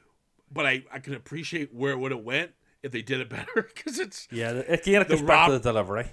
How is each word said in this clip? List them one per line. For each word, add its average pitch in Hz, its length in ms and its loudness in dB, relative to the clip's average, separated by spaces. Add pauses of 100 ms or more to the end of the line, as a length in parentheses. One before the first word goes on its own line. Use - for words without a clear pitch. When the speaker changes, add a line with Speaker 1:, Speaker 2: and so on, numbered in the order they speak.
(500)
Speaker 1:
but 143 160 -2
I, 131 180 2 (100)
I - 60 -10
can 139 140 -10
appreciate 147 600 -8
where 131 180 -2
it 131 80 -2
would 131 140 -2
have 120 100 -8
went 139 280 -2 (320)
if 127 100 -8
they 120 80 -4
did 131 180 -4
it 123 100 -6
better, 113 340 -2
<laughs> - 120 -16
'cause 294 240 -8
it's - 320 -10
Speaker 2:
Yeah, 117 220 -4
th-, 127 160 -4
again, 190 320 4
it - 80 0
Speaker 1:
the 175 80 4
Speaker 2:
goes 151 60 0
back 160 240 8
to 151 40 6
Speaker 1:
rob- 127 100 2
Speaker 2:
the 120 100 0
delivery. 107 420 0